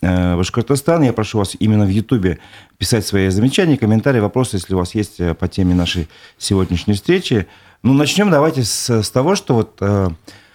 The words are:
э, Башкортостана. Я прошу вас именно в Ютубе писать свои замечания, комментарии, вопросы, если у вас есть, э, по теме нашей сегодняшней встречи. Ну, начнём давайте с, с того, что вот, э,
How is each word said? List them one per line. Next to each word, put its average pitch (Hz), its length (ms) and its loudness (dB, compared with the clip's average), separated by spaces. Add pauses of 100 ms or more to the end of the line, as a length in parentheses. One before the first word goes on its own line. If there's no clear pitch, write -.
э, 90 360 0
Башкортостана. 139 680 0
Я 127 100 2
прошу 110 260 -4
вас 98 200 -2
именно 107 260 2
в 98 40 2
Ютубе 95 500 0 (400)
писать 104 260 -2
свои 98 240 0
замечания, 135 480 2
комментарии, 110 440 2
вопросы, 104 360 -2
если 92 180 -6
у 92 40 0
вас 90 160 -4
есть, 107 240 -4
э, 85 160 0
по 90 140 -4
теме 92 260 0
нашей 87 340 -2 (300)
сегодняшней 95 560 0
встречи. 143 540 -2 (340)
Ну, 120 100 2
начнём 151 380 2
давайте 143 320 2
с, - 260 -4
с 110 220 0
того, 147 240 0
что 170 200 -2
вот, 110 260 -2
э, 98 300 0 (440)